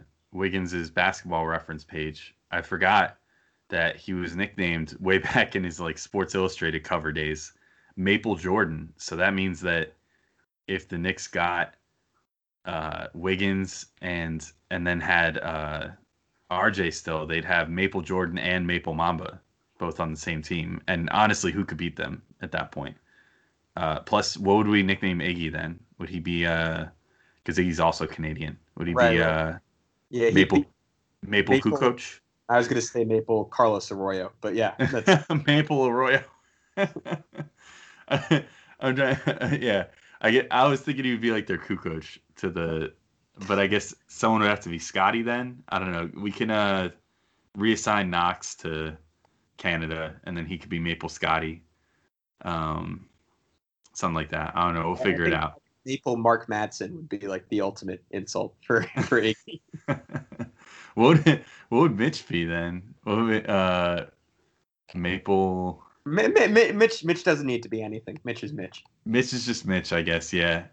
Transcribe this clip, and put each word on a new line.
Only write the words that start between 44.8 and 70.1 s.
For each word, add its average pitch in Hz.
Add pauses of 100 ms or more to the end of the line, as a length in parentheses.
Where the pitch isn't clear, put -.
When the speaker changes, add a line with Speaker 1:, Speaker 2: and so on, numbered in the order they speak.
Speaker 1:
then. 123
I 95
don't 92
know. 85 (100)
We 101
can, 113
uh, 98 (680)
reassign 104
Knox 87
to 78 (600)
Canada, 80 (100)
and 87
then 82
he 85
could -
be 85
Maple 82
Scotty. 80 (800)
Um, 85 (840)
something 87
like 78
that. 78
I 87
don't 87
know. 82
We'll 87
Speaker 2:
I -
Speaker 1:
figure 85
it 80
Speaker 2:
think 76
Speaker 1:
out. - (220)
Speaker 2:
Maple 127
Mark 113
Madsen 104
would 82
be, 101
like, 92
the 104
ultimate 98
insult 98 (120)
for, 113
<laughs> -
for -
Iggy. 110 (280)
Speaker 1:
<laughs> - (920)
What 151
would, 147 (260)
what 117
would 135
Mitch 147
be 85
then? 85 (220)
What 107
would, 113
uh, 90 (880)
Maple? 90 (220)
Speaker 2:
Mi-, 190
Mi-, 392
Mi-, 220
Mitch, 220
Mitch 165
doesn't 147
need 120
to -
be 110
anything. 107
Mitch 117
is 104
Mitch. 95 (220)
Speaker 1:
Mitch 123
is 120
just 113
Mitch, 92
I 85
guess. 85